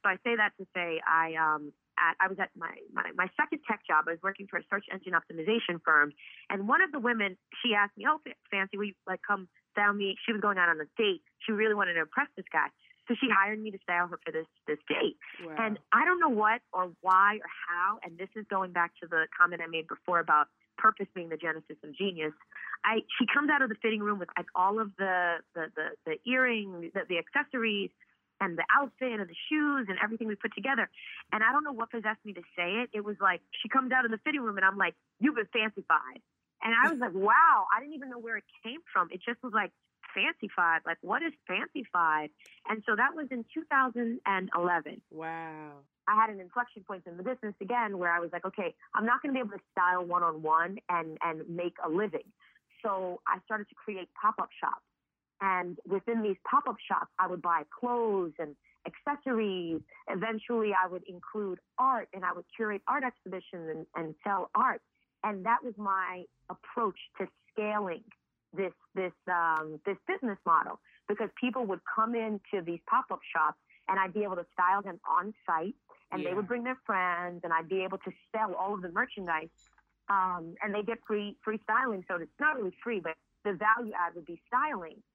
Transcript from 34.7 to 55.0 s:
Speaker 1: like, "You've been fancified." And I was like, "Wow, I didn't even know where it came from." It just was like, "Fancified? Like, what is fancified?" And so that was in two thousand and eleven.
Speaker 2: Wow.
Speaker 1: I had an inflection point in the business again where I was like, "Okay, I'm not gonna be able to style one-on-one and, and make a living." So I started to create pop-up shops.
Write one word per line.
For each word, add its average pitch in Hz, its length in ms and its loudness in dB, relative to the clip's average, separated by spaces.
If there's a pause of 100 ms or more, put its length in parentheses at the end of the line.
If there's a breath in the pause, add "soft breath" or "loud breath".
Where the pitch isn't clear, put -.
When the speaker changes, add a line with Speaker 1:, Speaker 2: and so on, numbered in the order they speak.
Speaker 1:
like, 175 160 2 (240)
"You've 277 160 4
been 214 180 0
fancified." 165 680 0 (420)
And 220 100 2
I 247 160 6
was 311 100 0
like, 214 140 -2
"Wow, 320 580 8
I 214 80 4
didn't 294 140 -10
even 269 160 -10
know 240 80 -10
where 226 200 -6
it 202 60 -8 (220)
came 269 140 -10 (120)
from." 175 200 2
It 180 120 -10
just 233 200 -6
was 233 100 -8
like, 202 180 0 (440)
"Fancified? 190 720 2
Like, 165 140 -4
what 220 200 -2
is 330 120 -4 (140)
fancified?" 170 840 0 (360 loud breath)
And 214 200 -4
so 220 80 2
that 262 180 2
was 302 160 -6
in 240 240 -6
two 320 160 -6
thousand 247 560 0
and 190 320 0
eleven. 175 440 0 (100)
Speaker 2:
Wow. 156 720 -10 (220)
Speaker 1:
I 208 80 4
had 220 160 6
an 196 80 -10
inflection 202 440 -6
point 190 220 -10
in 175 120 -12
the 185 60 -10
business 226 380 -4
again 208 380 -2
where 175 120 2
I 170 80 2
was 170 140 -4
like, 170 100 -6
"Okay, 185 300 -4 (220 soft breath)
I'm 214 100 2
not 247 160 2
gonna 277 140 -2
be 262 40 0
able 208 120 -4
to 202 200 -14
style 180 320 4
one-on-one 170 760 2 (100)
and, 165 340 -2
and 160 240 -4
make 170 280 -4 (100)
a 165 40 -2
living." 185 360 0 (560 soft breath)
So 185 460 -4
I 185 180 2
started 214 240 -6
to - 60 -20
create 190 340 -10 (100)
pop-up 202 300 0 (100)
shops. - 220 -2 (640)